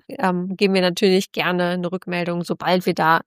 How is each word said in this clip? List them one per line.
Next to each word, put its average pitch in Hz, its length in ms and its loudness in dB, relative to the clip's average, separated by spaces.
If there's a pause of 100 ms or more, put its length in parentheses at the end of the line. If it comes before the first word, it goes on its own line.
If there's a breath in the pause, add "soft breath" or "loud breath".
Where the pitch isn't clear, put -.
ähm, 180 460 -2
geben 196 200 2
wir 185 80 4
natürlich 185 500 2
gerne 175 380 0
eine 175 200 -4
Rückmeldung, 175 540 -4
sobald 180 400 0
wir 180 100 0
da 165 320 2